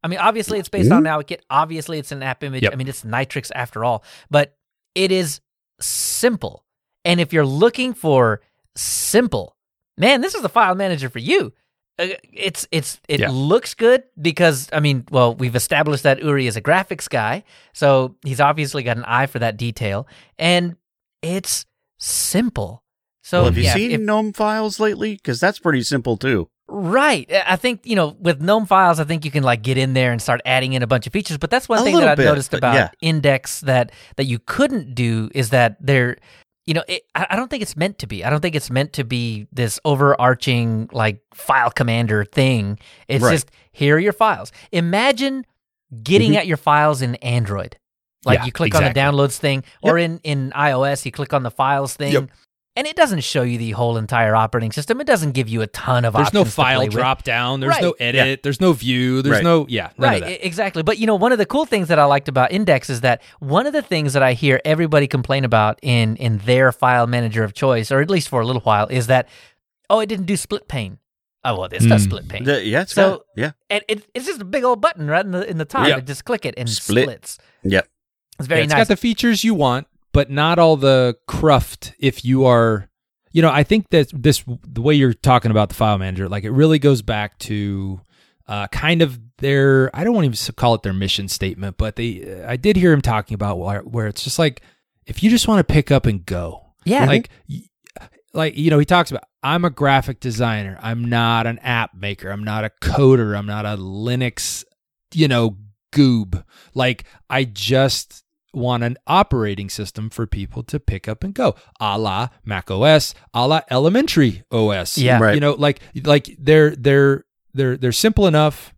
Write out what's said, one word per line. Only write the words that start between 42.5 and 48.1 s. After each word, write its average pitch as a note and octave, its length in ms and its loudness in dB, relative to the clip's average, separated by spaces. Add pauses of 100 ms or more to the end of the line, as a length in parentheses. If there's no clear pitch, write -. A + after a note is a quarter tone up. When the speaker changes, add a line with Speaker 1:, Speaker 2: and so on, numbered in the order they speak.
Speaker 1:
It's C3 160 0
Speaker 2:
Right. A#2+ 80 6
Speaker 1:
just, D3+ 180 -2 (220)
here D3 240 2
are E3 40 2
your G3+ 120 2
files. G3+ 400 0 (200)
Imagine A#3+ 720 0 (580)
getting G3 300 4
Speaker 2:
Mm-hmm. G#3 60 4
Speaker 1:
at F3+ 80 -2
your D#3+ 100 0
files D3+ 460 2
in B2 140 -4
Android. G#2 600 -4 (480)